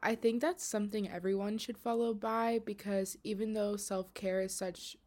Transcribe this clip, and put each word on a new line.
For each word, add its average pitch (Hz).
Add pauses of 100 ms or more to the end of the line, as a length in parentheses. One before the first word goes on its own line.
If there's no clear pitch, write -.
I 226
think 233
that's 339
something 208
everyone 196
should 226
follow 233
by, 226
because 202
even 214
though 208
self-care 190
is 190
such -